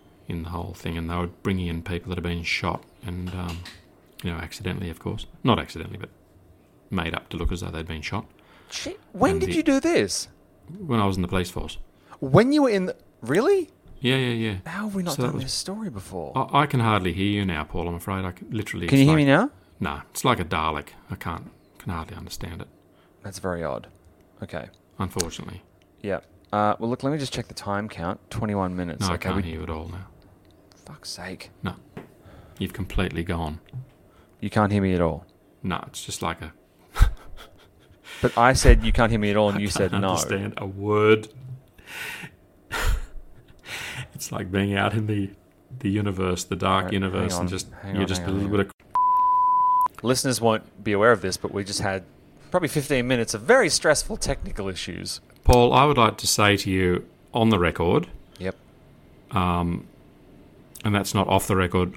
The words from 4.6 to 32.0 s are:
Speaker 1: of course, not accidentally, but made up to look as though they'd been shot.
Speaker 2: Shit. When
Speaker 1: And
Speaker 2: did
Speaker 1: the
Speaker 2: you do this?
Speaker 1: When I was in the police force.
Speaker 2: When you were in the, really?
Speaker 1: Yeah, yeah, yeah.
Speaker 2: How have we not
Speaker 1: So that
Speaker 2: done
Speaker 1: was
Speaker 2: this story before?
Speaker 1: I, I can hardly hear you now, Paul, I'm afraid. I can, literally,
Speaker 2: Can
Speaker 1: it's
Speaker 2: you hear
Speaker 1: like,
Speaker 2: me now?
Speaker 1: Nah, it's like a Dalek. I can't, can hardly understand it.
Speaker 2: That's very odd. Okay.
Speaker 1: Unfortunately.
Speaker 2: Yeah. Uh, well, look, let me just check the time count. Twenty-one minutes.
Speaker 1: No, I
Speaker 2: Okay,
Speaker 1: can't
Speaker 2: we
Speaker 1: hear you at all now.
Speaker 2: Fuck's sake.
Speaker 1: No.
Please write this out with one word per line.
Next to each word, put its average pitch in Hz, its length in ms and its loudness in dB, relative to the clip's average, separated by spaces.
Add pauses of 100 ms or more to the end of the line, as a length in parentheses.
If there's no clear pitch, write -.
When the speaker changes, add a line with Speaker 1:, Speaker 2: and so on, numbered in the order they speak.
Speaker 1:
of 82 80 -12
course, - 300 -8 (160)
not 107 160 4
accidentally, - 400 -10
but - 100 -14 (800)
made 82 240 -2
up - 160 -8
to 92 80 -8
look 85 140 -2
as 90 100 -4
though 90 80 -8
they'd 82 180 -8
been 80 140 -8
shot. 98 240 -6 (460)
Speaker 2:
Shit. - 280 -10 (140)
When 240 180 2
Speaker 1:
And 392 100 0
Speaker 2:
did 381 100 0
Speaker 1:
the - 40 -2
Speaker 2:
you 311 80 2
do 269 160 4
this? 294 480 0 (520)
Speaker 1:
When 131 200 0
I 101 60 4
was 95 100 2
in 92 60 0
the 90 60 -2
police 90 220 -2
force. - 280 -8 (420)
Speaker 2:
When 175 320 6
you 294 120 4
were 254 60 4
in 190 180 2
the, - 80 -6 (260)
really? 294 480 2 (320)
Speaker 1:
Yeah, 123 160 2
yeah, 123 160 0
yeah. 113 220 -2 (100)
Speaker 2:
How 185 200 -8
have 202 100 -6
we 190 80 -2
not 170 120 -2
Speaker 1:
So - 60 -2
that 123 80 2
Speaker 2:
done - 60 -4
Speaker 1:
was 135 80 -4
Speaker 2:
this 135 100 -6
story 202 360 -6
before? 92 460 -10
Speaker 1:
I, 139 280 2
I - 20 2
can 143 160 0
hardly 101 320 2
hear 95 160 0
you 104 160 0
now, 80 180 -2
Paul, 82 240 -6
I'm 87 80 -4
afraid. 95 300 -4
I 90 60 -6
can, - 200 -16
literally, 95 360 -6
Speaker 2:
Can 135 100 4
Speaker 1:
it's 135 40 8
Speaker 2:
you 135 40 8
hear 156 120 6
Speaker 1:
like, 147 80 4
Speaker 2:
me 139 60 6
now? 202 200 4 (280)
Speaker 1:
Nah, 73 220 -4 (100)
it's - 140 -4
like 123 140 4
a 92 60 -4
Dalek. 78 440 -2 (200)
I - 60 -8
can't, 87 340 -8 (280)
can - 160 -8
hardly 82 240 -8
understand 90 440 -10
it. - 60 -14 (560)
Speaker 2:
That's 98 160 -12
very 87 240 -4
odd. 65 240 -6 (560)
Okay. - 240 -10 (320)
Speaker 1:
Unfortunately. 92 640 -8 (400)
Speaker 2:
Yeah. 95 180 -4 (320)
Uh, 104 280 2
well, 113 100 -2
look, 123 140 -4
let 135 100 0
me 160 60 -2
just 135 140 -6
check - 140 -6
the - 60 -18
time 101 360 -4
count. 92 300 -6 (120)
Twenty-one 98 440 -2
minutes. 87 260 -4
Speaker 1:
No, 98 80 0
I 87 60 0
Speaker 2:
Okay, - 140 -6
Speaker 1:
can't 82 60 0
Speaker 2:
we 98 80 0
Speaker 1:
hear 82 160 -6
you 82 40 -8
at 85 60 -8
all 80 200 -6
now. 90 180 -12 (800)
Speaker 2:
Fuck's - 240 -16
sake. - 420 -12 (100)
Speaker 1:
No. 92 140 -6 (800)